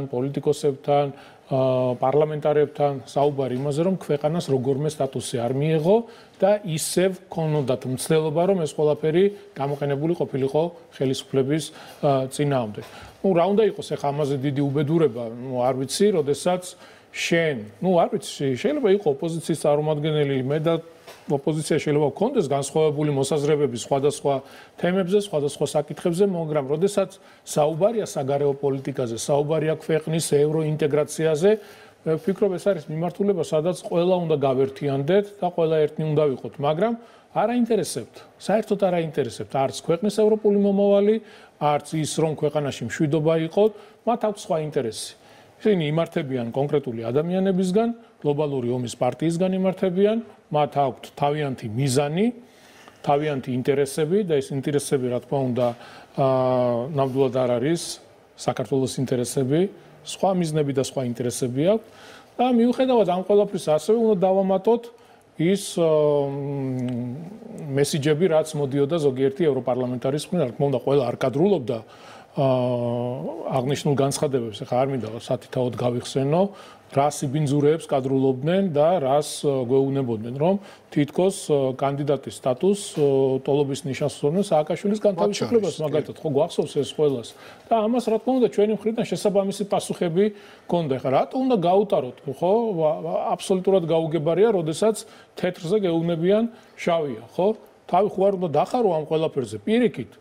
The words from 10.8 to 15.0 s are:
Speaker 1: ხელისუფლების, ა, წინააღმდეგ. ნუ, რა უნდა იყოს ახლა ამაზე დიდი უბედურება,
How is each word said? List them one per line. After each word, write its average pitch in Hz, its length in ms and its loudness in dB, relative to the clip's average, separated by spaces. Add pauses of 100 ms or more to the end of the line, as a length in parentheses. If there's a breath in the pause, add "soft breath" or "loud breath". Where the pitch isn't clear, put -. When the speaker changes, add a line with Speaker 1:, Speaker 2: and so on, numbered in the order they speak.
Speaker 1:
ხელისუფლების, 139 720 0 (320 loud breath)
ა, 151 140 0 (140)
წინააღმდეგ. 131 920 -4
ნუ, 196 140 0
რა 170 160 4
უნდა 202 180 4
იყოს 175 260 -2
ახლა 143 180 -4
ამაზე 143 300 0
დიდი 139 240 -2
უბედურება, 139 640 2